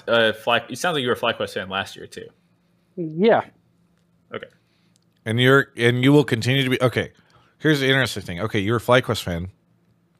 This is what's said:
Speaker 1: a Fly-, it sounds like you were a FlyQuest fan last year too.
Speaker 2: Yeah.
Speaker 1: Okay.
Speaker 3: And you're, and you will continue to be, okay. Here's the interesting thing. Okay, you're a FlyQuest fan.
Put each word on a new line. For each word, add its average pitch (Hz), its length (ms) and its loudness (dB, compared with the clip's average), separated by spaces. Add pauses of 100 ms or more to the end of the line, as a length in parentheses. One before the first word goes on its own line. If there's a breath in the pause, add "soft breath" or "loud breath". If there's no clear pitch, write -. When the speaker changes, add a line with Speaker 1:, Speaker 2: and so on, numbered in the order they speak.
Speaker 1:
a 113 240 4
Fly-, 117 360 -2
it 123 100 -12
sounds 175 160 -2
like 143 80 -2
you 123 60 -2
were 117 60 0
a - 40 -2
FlyQuest 113 360 -4
fan 98 140 -8
last 95 280 -6
year 87 100 -16
too. - 200 -16 (720)
Speaker 2:
Yeah. 165 460 0 (920)
Speaker 1:
Okay. - 140 -14 (760)
Speaker 3:
And 113 160 -2
you're, 131 360 4
and 120 260 2
you 139 100 6
will 147 120 6
continue 127 400 -2
to 127 60 -4
be, 123 100 0
okay. 117 320 -2 (460 soft breath)
Here's 147 220 2
the 135 60 0
interesting 131 360 0
thing. 87 180 -10
Okay, 107 200 -4
you're 107 160 -2
a 110 40 -6
FlyQuest 123 420 0
fan. 90 280 -8 (680)